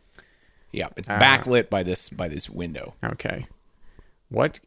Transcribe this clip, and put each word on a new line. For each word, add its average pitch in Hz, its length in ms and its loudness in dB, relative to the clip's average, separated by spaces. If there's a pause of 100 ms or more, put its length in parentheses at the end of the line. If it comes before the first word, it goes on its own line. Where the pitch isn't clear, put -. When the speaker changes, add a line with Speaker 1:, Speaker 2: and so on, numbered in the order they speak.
(720)
Speaker 1:
Yeah, - 240 -4
it's 90 140 -10
Speaker 2:
Uh, 104 80 -2
Speaker 1:
backlit 127 500 6
by 98 140 2
this, 90 260 -2
by - 200 -6
this 73 200 -6
window. 85 460 -8 (100)
Speaker 2:
Okay. - 420 -6 (840)
What 143 360 0